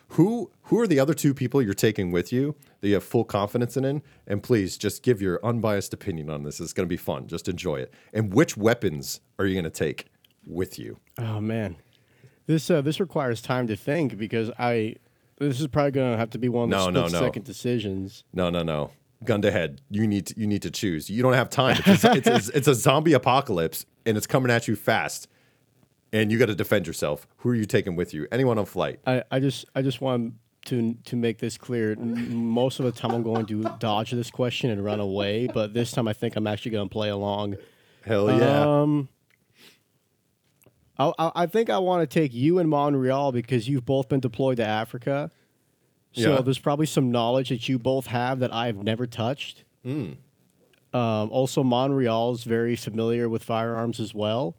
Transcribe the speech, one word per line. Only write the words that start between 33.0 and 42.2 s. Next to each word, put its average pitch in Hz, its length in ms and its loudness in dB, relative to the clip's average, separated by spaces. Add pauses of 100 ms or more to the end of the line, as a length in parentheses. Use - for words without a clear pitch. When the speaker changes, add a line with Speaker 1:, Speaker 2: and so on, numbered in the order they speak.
Speaker 2:
I'm 117 120 0
going 113 220 0
to 107 160 -2 (180)
dodge 110 320 0
this 120 180 -4
question 123 400 -2
and 101 140 -2
run 107 160 -2
away, 101 520 0
but 104 220 -2
this 120 160 -2
time, 117 160 0
I 107 60 0
think - 240 -4
I'm 107 100 -2
actually 107 260 -4
gonna 101 180 -2
play 107 180 -2
along. 101 480 -2 (480)
Speaker 1:
Hell 104 340 2
yeah. 147 440 4
Speaker 2:
Um, 147 260 0 (1900)
I, 156 200 2
I, 165 160 0
I 175 120 0
think 226 240 0
I 208 80 2
wanna 180 280 2
take 151 260 0